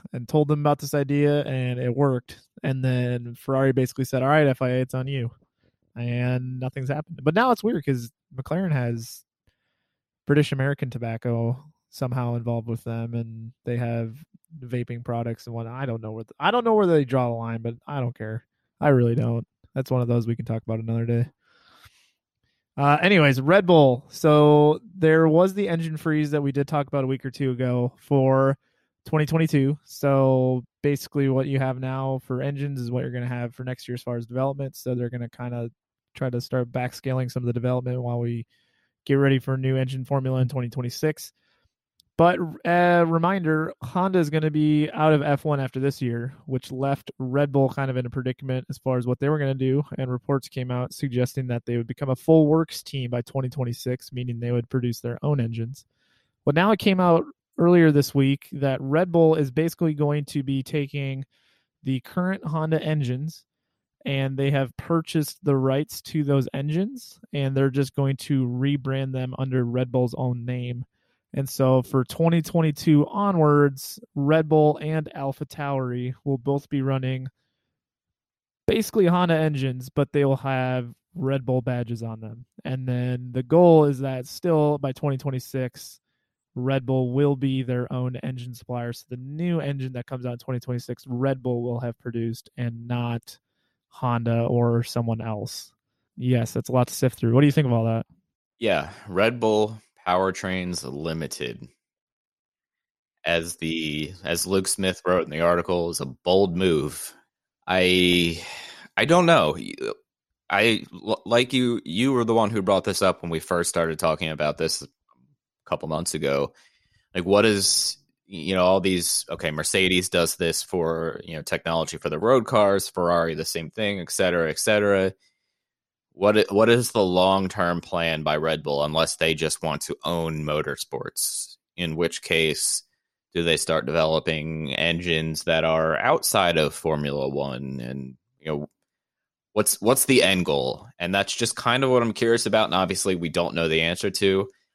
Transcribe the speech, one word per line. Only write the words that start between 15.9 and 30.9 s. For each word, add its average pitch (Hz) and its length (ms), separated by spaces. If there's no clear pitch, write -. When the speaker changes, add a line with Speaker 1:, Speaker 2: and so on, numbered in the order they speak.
Speaker 1:
know 110 120
where 110 100
the, - 160
I 156 100
don't 240 140
know 226 100
where 208 140
they 156 160
draw 127 240
the 117 80
line, 117 260
but 117 140
I 143 140
don't 123 180
care. 110 280
I 151 100
really 120 260
don't. 117 300
That's 135 160
one 127 100
of 120 60
those 117 180
we 117 120
can 117 80
talk 113 180
about 113 160
another 113 260
day. 117 220
Uh, 143 240
anyways, 156 400
Red 180 240
Bull. 143 420
So 151 720
there 160 320
was 180 260
the 196 140
engine 165 300
freeze 151 340
that 147 100
we 139 120
did 139 120
talk 143 220
about 139 160
a 131 40
week 135 180
or 131 40
two 131 220
ago 123 460
for 135 600
twenty 151 200
twenty-two. 151 580
So 131 800
basically 143 460